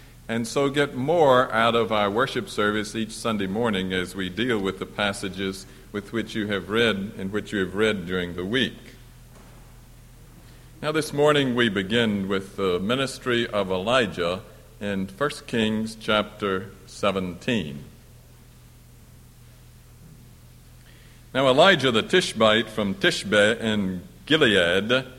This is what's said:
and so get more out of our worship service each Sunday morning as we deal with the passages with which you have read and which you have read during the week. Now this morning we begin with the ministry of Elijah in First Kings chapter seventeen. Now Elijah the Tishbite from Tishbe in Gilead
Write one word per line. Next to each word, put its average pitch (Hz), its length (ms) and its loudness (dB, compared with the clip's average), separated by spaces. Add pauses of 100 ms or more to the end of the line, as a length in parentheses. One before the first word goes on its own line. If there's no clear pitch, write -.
(280)
and 117 180 -4
so 139 240 0
get 139 240 -2
more 131 580 4
out 113 220 2
of 113 160 2
our 104 180 2
worship 120 400 -2
service 104 460 -2
each 113 160 -4
Sunday 104 380 -4
morning 98 440 -2
as 92 220 -2
we 95 140 -4
deal 113 320 -2
with 95 180 -4
the 92 80 -8
passages 98 800 -6 (240)
with 101 220 -10
which 110 200 -6
you 107 140 -4
have 95 240 -4
read 107 480 0
and 95 140 -8
which 104 200 -6
you 104 60 -2
have 90 160 -2
read 101 320 0
during 90 300 -6
the 87 80 -6
week. 107 340 -2 (2000)
Now 151 120 -4
this 151 200 -2
morning 143 440 4
we 120 120 4
begin 101 600 0
with 95 260 -4
the 92 240 0
ministry 120 720 -2
of 101 200 -2
Elijah 92 720 0 (380)
in 98 280 -4
First - 400 -6
Kings 110 480 -2
chapter 104 760 -2 (160)
seventeen. 92 960 -4 (3500)
Now 135 140 4
Elijah 139 420 6
the 110 120 2
Tishbite 113 680 2
from 101 260 -4
Tishbe 107 640 2
in 101 420 -2 (220)
Gilead 110 800 2 (140)